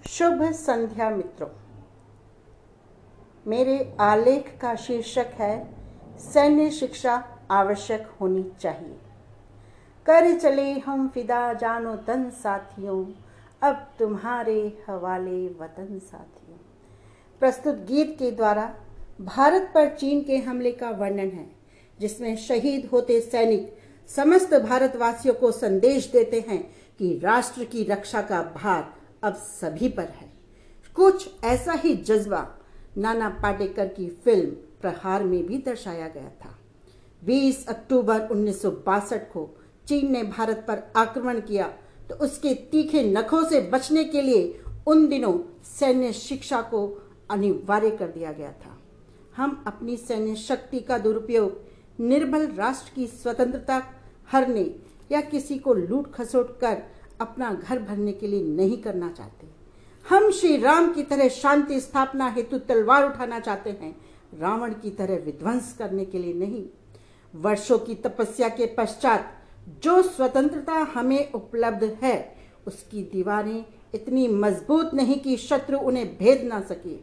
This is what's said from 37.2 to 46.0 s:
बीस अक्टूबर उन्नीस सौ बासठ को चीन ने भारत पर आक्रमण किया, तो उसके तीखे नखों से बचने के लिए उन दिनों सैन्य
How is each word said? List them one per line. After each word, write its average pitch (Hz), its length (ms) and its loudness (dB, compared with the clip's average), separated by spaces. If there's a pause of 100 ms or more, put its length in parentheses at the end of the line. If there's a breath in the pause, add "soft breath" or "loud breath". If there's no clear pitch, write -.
बीस 262 440 2
अक्टूबर 226 520 2
उन्नीस 208 420 -2
सौ 190 80 0
बासठ 202 520 -2
को - 360 -12 (300 soft breath)
चीन 277 240 0
ने 240 100 0
भारत 220 460 -4
पर - 280 -6
आक्रमण 233 440 0
किया, 202 280 -2 (420 soft breath)
तो - 40 -8
उसके 277 400 -2
तीखे 302 480 0
नखों 220 420 2
से 320 160 4
बचने 262 440 0
के 285 180 -2
लिए 240 380 2 (260 loud breath)
उन 302 220 8
दिनों 240 560 -2
सैन्य 254 480 2